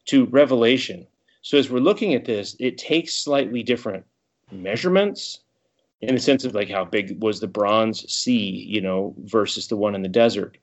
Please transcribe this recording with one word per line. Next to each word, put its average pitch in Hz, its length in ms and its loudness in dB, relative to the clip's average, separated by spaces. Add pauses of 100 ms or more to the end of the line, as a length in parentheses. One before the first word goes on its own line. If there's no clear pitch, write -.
to 131 220 6
Revelation. 123 800 2 (360)
So - 160 0
as 135 120 4
we're 123 100 0
looking 190 340 2
at 120 120 -2
this, 104 340 -4
it 123 180 -2
takes 160 360 -2
slightly 131 500 -2
different 110 420 -4 (460)
measurements 180 880 -2 (600)
in 131 140 0
the 120 60 0
sense 135 240 2
of, 120 100 -6
like, 101 140 -2
how 98 160 -4
big 98 360 -4
was 107 180 -2
the 110 80 -6
bronze 107 640 0
sea, 101 560 -2
you 104 140 -2
know, 95 320 -4 (120)
versus 104 420 -2
the 110 100 -4
one 101 180 0
in 98 60 -4
the 95 80 -4
desert. 104 540 2